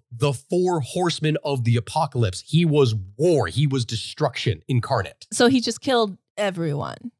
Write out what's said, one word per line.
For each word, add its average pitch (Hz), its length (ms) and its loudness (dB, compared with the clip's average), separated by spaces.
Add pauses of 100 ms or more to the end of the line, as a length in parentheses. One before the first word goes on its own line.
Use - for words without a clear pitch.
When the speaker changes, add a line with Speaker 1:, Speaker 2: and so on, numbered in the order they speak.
(100)
Speaker 1:
the 135 220 0
four 180 480 0
horsemen 156 640 -2
of 139 180 -2
the 117 140 2
apocalypse. 120 640 -2
He 170 240 0
was 143 300 4 (220)
war. 147 300 4
He 131 220 0
was 131 160 -2
destruction - 800 -4
incarnate. 117 680 -2
Speaker 2:
So 247 140 4
he 254 140 4
just 233 200 -4
killed 233 360 0 (200)
everyone. 165 840 -4